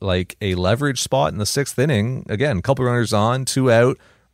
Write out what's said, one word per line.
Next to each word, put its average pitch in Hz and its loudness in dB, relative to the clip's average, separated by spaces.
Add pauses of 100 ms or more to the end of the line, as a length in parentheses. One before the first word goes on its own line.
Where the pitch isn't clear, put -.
like, 92 -2
a 98 -2
leverage 117 0
spot 135 0
in 87 -6
the 104 -2
sixth - -4
inning. 123 0
Again, 107 -2
couple 131 0
runners 120 0
on, 117 0
two 131 2
out, 123 4 (360)